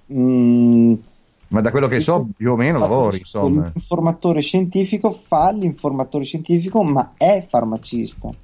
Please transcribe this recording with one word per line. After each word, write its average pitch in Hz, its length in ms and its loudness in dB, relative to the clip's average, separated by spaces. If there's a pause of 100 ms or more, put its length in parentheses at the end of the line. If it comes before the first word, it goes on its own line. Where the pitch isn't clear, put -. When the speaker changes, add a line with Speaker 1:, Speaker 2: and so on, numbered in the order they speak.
(120)
Speaker 1:
Mm. 120 840 4 (540)
Speaker 2:
Ma 107 120 0
da 110 120 0
quello 139 160 2
che 120 120 0
so, 165 140 0
Speaker 1:
Questo 120 220 -2
Speaker 2:
più 123 160 0
o 120 40 0
meno 139 220 0
Speaker 1:
fatto 101 140 0
Speaker 2:
lavori, 113 240 0
Speaker 1:
che 92 60 -8
Speaker 2:
insomma. 95 520 -2
Speaker 1:
L'informatore 165 680 -2
scientifico 190 680 -2
fa 165 420 0
l'informatore 143 720 -6
scientifico, 170 600 -2
ma 139 320 -2
è 185 300 2
farmacista. 113 840 -6 (140)